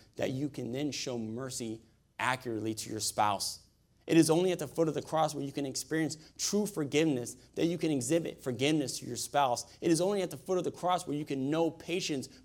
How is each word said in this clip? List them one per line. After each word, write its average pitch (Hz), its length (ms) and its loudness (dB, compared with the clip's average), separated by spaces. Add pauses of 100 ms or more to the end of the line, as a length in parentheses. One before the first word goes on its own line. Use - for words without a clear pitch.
(160)
that - 160 0
you 135 180 -2
can 123 220 -8
then 139 200 -2
show 123 260 -4
mercy 113 640 -6 (380)
accurately 113 540 0
to 107 160 -10
your 110 100 -6
spouse. 104 600 0 (480)
It 165 80 4
is 160 140 8
only 180 240 4
at 170 60 -4
the 147 80 -4
foot 165 200 2
of 147 60 0
the 143 80 -4
cross 156 340 0
where 139 80 -4
you 139 80 -6
can 139 140 -4
experience 151 520 -2 (200)
true 208 280 0
forgiveness, 147 720 0 (200)
that 160 100 2
you 170 120 2
can 160 140 0
exhibit 143 500 0
forgiveness 135 580 0
to - 60 -12
your 120 120 -8
spouse. 131 480 0 (160)
It 170 100 4
is 160 80 4
only 196 220 2
at 165 100 -2
the 143 60 -10
foot 185 200 -2
of 170 60 0
the - 80 -2
cross 175 340 0
where 143 120 -4
you 151 80 -4
can 135 240 -2
know 160 200 2
patience, 160 600 -4 (160)